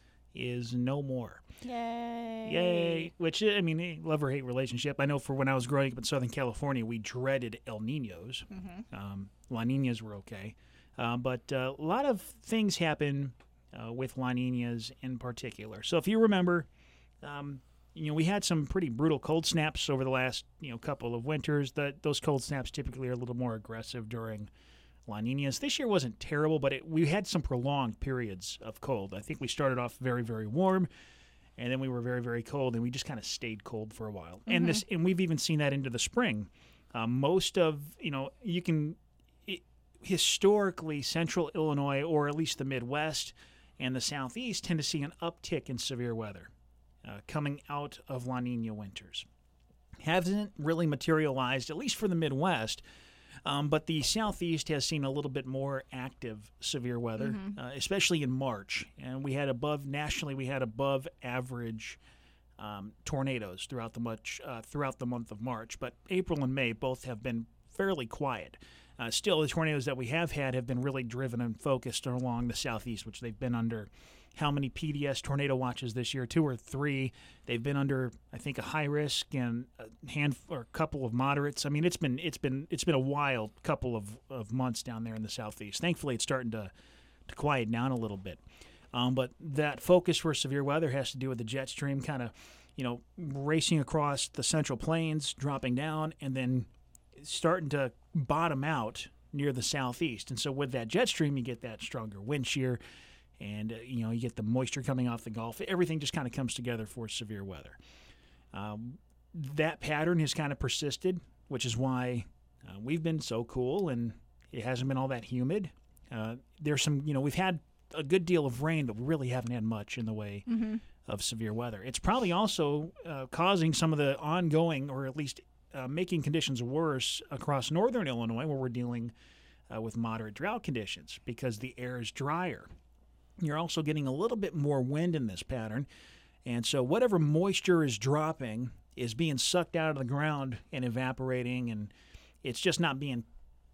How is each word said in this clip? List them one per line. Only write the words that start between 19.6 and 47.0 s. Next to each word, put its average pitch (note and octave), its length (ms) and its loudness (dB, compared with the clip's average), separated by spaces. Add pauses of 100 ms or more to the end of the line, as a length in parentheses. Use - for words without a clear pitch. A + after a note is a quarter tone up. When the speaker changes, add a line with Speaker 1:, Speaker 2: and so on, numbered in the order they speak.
Speaker 1:
over C3+ 140 2
the C3 60 2
last, B2+ 360 0 (140)
you A#2+ 120 -10
know, A#2+ 60 -6
couple A#2+ 360 -4
of A#2 120 -4
winters. D3 480 2
That, C#3+ 280 -2
those D3 180 2
cold C#3 240 2
snaps C3+ 280 -4
typically C3 380 -6
are B2 40 -2
a - 20 -2
little A#2+ 200 -4
more A#2+ 200 0
aggressive A2 540 -8
during A2 400 -6 (560)
La G#2 140 -6
Niñas. C3+ 400 0
This C#4+ 180 0
year C4+ 100 0
wasn't C#3+ 320 2
terrible, D#3 400 2
but C3+ 140 2
it, C3+ 140 -6
we D#3+ 180 4
had F#3 220 2
some E3 140 0
prolonged C3 580 0
periods A#2+ 640 -4
of A2 200 -12
cold. G#2 320 -2
I C#3 60 -8
think G3 220 -8
we B2+ 60 -2
started C3 300 2
off A#2+ 240 -2
very, B2 220 0
very A2 240 -4
warm, F#3 400 4 (720)
and B2 140 -2
then C3 80 0
we C3+ 80 -2
were B2 140 -2
very, B2 200 0
very A#2 200 -2
cold, C3 320 0
and A#2 80 0
we A#2+ 80 2
just B2+ 160 -4
kinda B2 160 -6
stayed A2 420 -6
cold A2 300 -8
for A2 140 -8
a G#2+ 40 -6
while. F2+ 360 -10
And E3+ 200 4
this, G3+ 160 4
Speaker 2:
Mm-hmm. - 120 -4
Speaker 1:
and E3 100 4
we've F#3 140 4
even E3 180 4
seen D#3 220 2
that C#3+ 140 4
into C3+ 160 0
the A#2+ 100 -2
spring. B2 500 0 (460)
Uh, A2+ 100 0
most C#3 520 4
of, D#3+ 240 4 (180)
you G3+ 120 -4
know, C3+ 180 -2 (120)
you F3+ 200 0
can, D#3 340 2 (520)
i-, F#3+ 140 -6 (400)
historically, F#3 1000 4
central E3 520 0
Illinois, C#3+ 480 2
or D3+ 260 4
at D3 80 0
least D#3+ 220 0
the C#3 80 -2
Midwest C#3 680 -2 (460)
and C3 160 0
the B2+ 60 -2
Southeast, E3 640 -4
tend E3 160 2
to D3 40 0
see D3 200 -2
an C#3 80 -6 (100)
uptick E3+ 480 -4
in B2+ 80 -4
severe A#2+ 380 -4
weather, G2+ 340 -8 (560)